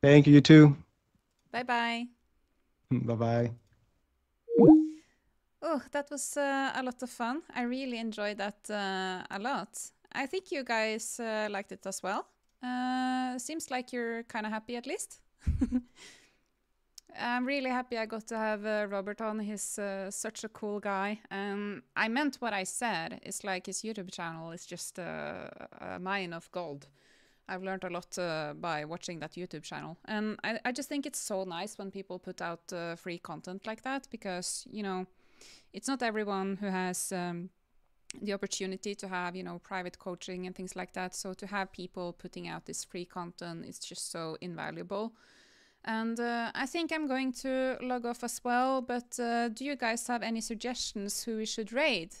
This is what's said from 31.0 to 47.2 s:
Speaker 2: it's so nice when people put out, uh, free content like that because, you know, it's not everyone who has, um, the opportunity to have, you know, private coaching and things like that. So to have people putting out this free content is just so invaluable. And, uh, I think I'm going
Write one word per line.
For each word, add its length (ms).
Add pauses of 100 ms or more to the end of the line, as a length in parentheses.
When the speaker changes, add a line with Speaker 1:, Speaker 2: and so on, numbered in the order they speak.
Speaker 2:
it's 120
so 240
nice 340
when 140
people 280
put 220
out, 300
uh, 240
free 220
content 480
like 160
that 300
because, 580
you 140
know, 240 (640)
it's 140
not 160
everyone 540
who 100
has, 440
um, 380 (720)
the 120
opportunity 600
to 120
have, 280
you 80
know, 160
private 400
coaching 460
and 100
things 200
like 180
that. 220
So 180
to 140
have 240
people 420
putting 340
out 180
this 180
free 220
content 600
is 140
just 320
so 300
invaluable. 720 (720)
And, 340
uh, 360
I 100
think 260
I'm 160
going 240 (120)